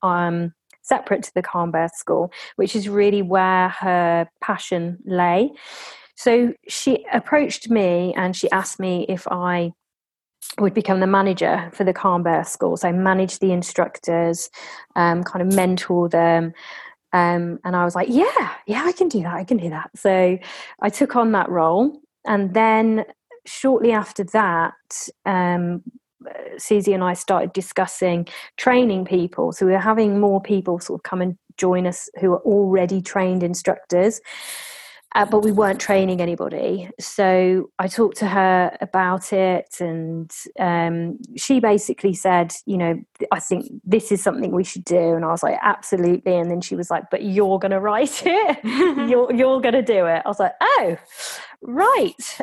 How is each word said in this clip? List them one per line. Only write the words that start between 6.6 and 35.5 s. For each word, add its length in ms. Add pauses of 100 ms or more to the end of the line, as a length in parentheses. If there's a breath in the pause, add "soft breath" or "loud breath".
she 460
approached 560
me 480
and 180
she 180
asked 280
me 260
if 240
I 420 (880)
would 140
become 280
the 60
manager 680
for 100
the 80
Calm 300
Birth 260
School. 300
So 100
I 40
managed 500
the 100
instructors, 960 (480 loud breath)
um, 280
kind 220
of 80
mentor 540
them. 460 (580 loud breath)
Um, 520
and 120
I 80
was 100
like, 160
"Yeah, 440 (120)
yeah, 180
I 80
can 160
do 140
that. 120
I 100
can 140
do 120
that." 240
So 440 (420 loud breath)
I 100
took 260
on 160
that 180
role. 500 (260)
And 280
then 500 (420)
shortly 460
after 320
that, 500 (520)
um, 560 (760)
Susie 340
and 120
I 100
started 380
discussing 760 (280 loud breath)
training 500
people. 460
So 120
we 80
were 60
having 420
more 200
people 400
sort 180
of 60
come 180
and 160 (180)
join 300
us 240 (100)
who 120
are 80
already 600
trained 420
instructors, 800 (920 loud breath)
uh, 100
but 180
we 100